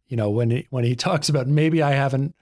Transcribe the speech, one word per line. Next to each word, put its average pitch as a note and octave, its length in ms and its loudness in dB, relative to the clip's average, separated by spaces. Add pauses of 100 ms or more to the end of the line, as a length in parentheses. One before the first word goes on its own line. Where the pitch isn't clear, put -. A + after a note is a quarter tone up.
you B2 100 -6
know, G#2 120 0
when A#2 220 0
he, B2 180 -4
when B2+ 140 -2
he A#2+ 120 0
talks D#3 340 -2
about, C#3 180 0
"Maybe D#3 340 2
I C#3+ 100 2
haven't C#3 500 0